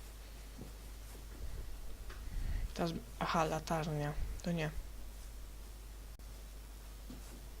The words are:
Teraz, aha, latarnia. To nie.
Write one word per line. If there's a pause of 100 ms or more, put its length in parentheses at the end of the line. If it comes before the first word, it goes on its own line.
(2750)
Teraz, (280)
aha,
latarnia. (300)
To
nie. (3000)